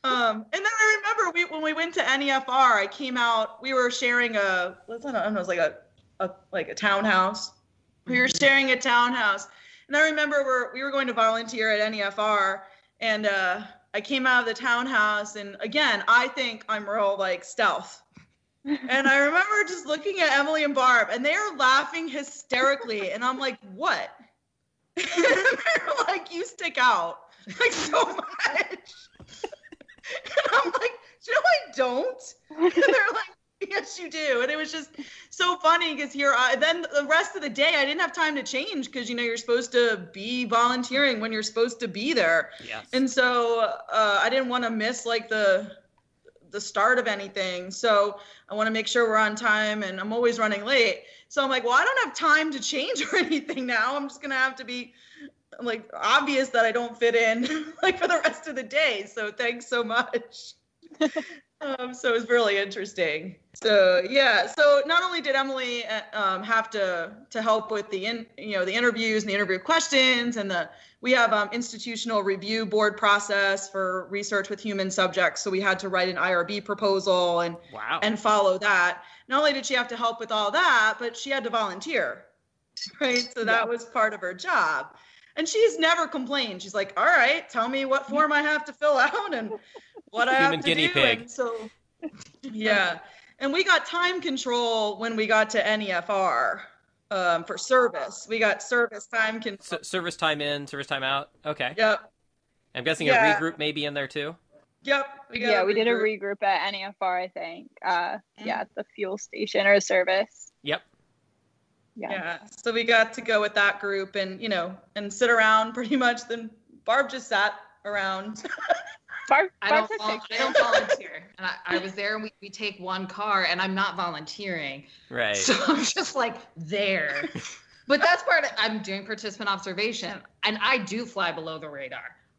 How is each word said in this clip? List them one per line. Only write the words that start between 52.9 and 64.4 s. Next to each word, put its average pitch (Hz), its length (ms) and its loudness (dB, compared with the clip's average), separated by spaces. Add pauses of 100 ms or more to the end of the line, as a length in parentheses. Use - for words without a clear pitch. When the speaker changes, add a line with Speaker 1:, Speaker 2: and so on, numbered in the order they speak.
Speaker 1:
<laughs> 359 120 -4
or 381 60 2
anything 285 480 -2
now. 247 280 0
I'm 285 140 -4
just - 120 -18
gonna 277 140 -6
have 262 200 0
to 262 100 -14
be, 247 300 -10 (680)
like, 226 320 -6
obvious 269 560 2
that 226 160 4
I 226 60 2
don't 240 260 -4
fit 233 180 2
in, 247 600 0
<laughs> - 60 -4
like, 381 160 2
for - 80 0
the 339 180 2
rest - 220 -2
of 285 80 -10
the 254 80 -6
day. 226 420 0
So 208 260 -6
thanks 240 360 -4
so 240 160 -2
much." 233 680 -4 (460)
<laughs> 311 140 2 (480)
Um, 254 320 -6
so 254 180 -4
it - 20 4
was 226 160 0
really 220 280 4
interesting. 185 760 -4 (180)
So, 190 560 6
yeah. 247 380 4